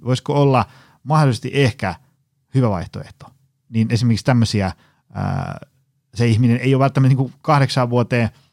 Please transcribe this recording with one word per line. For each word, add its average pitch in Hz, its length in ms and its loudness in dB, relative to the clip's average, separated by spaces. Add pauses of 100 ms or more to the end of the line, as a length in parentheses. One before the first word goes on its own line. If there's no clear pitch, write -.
Voisiko 143 380 -2
olla 131 240 2 (380)
mahdollisesti 139 500 0
ehkä 113 420 -2 (600)
hyvä 127 140 2
vaihtoehto? - 560 -8 (440)
Niin 113 220 0
esimerkiksi 117 340 0
tämmösiä, 107 460 0 (420)
ää, 95 460 -8 (540)
se 120 140 0
ihminen 117 300 2
ei 131 180 0
ole 131 80 0
välttämättä 131 260 2
niinku 131 220 0 (100)
kahdeksaan 135 480 0
vuoteen 120 400 0 (240)